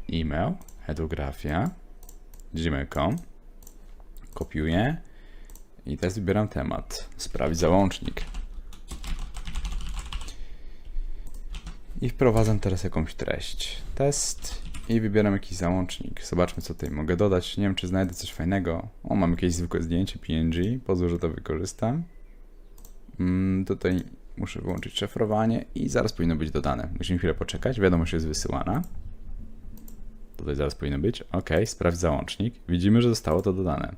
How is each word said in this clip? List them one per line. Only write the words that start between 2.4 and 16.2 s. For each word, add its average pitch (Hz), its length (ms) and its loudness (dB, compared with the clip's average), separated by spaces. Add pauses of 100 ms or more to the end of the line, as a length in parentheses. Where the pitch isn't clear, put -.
gmail 76 340 0
com, 85 280 0 (1160)
kopiuję 87 640 2 (920)
i 69 120 -4
teraz 95 200 0
wybieram 101 300 2
temat, - 680 -4
sprawdź 78 400 0
załącznik. 90 640 4 (3750)
I 131 80 0
wprowadzam 110 520 6
teraz 95 240 2
jakąś 85 300 0
treść, - 680 -4 (120)
test - 680 0 (260)
i 113 120 4
wybieram 104 320 6
jakiś 95 260 0
załącznik. 90 680 0